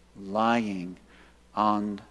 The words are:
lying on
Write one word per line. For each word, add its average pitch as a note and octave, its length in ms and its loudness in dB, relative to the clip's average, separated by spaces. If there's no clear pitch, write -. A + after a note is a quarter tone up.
lying G2 800 0
on G#2 580 0